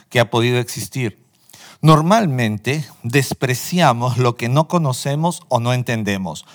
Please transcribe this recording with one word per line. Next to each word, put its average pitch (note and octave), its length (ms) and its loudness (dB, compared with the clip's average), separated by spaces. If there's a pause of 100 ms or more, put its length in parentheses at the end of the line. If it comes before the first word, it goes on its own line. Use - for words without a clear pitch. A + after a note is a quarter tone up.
que B2 100 0
ha A2+ 120 0
podido B2 260 2
existir. A#2 680 -6 (520)
Normalmente D3+ 1040 2 (200)
despreciamos B2+ 1120 0
lo A#2+ 180 0
que A#2+ 140 -4
no D3+ 180 2
conocemos D#3 800 -2
o B2 120 0
no A#2+ 140 -2
entendemos. G2+ 720 -4 (120)